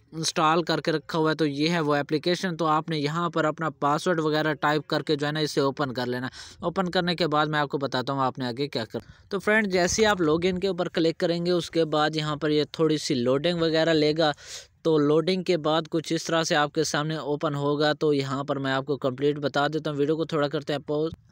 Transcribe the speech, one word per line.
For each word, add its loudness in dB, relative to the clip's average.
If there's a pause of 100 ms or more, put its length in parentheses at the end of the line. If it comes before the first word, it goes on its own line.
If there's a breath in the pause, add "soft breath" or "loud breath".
(140)
इंस्टॉल 2
करके 0
रखा -2
हुआ 4
है, 0
तो 2
ये 0
है 2
वो 2
एप्लीकेशन। -2
तो -2
आपने 0
यहाँ -2
पर 0
अपना -2
पासवर्ड 0
वगैरह 0
टाइप 0
करके, 0
जो -4
है -2
ना, -4
इसे 0
ओपन 0
कर -4
लेना। -4 (320 loud breath)
ओपन -2
करने 0
के 0
बाद 2
मैं 0
आपको 0
बताता -2
हूँ 0
आपने -2
आगे -4
क्या -4
कर। -6 (300 soft breath)
तो -2
फ्रेंड, 2
जैसे 2
ही 6
आप 2
लॉगिन 2
के -2
ऊपर -2
क्लिक 0
करेंगे, 0
उसके 0
बाद 0
यहाँ -2
पर -2
ये 2 (140)
थोड़ी 2
सी -2
लोडिंग 0
वगैरह 2
लेगा। 2 (520 loud breath)
तो 4
लोडिंग 2
के 2
बाद 0
कुछ -4
इस -4
तरह 0
से 0
आपके 0
सामने -2
ओपन -4
होगा। 0
तो 2
यहाँ -2
पर -2
मैं -2
आपको -2
कंप्लीट -2
बता 0
देता -4
हूँ, -6
वीडियो 2
को -4
थोड़ा 0
करते -4
हैं -4
पॉज। -2 (200)